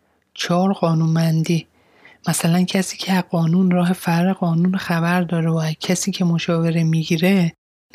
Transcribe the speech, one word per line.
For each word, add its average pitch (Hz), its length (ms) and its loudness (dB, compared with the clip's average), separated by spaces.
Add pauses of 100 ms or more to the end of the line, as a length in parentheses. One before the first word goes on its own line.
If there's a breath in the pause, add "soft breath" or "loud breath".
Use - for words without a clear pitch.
(340)
چهار، 185 380 0
قانونمندی. 160 920 0 (640 soft breath)
مثلاً 175 360 2
کسی 190 320 -4
که - 160 -6
از 180 180 0
قانون، 175 400 2
راه 180 220 2
فرع 180 400 0
قانون 175 440 0
خبر 175 440 -2
داره 165 300 -2
و 165 60 0
از 156 240 -2
کسی - 300 -2
که 180 140 -2
مشاوره 165 600 0
می‌گیره، 165 680 0 (420)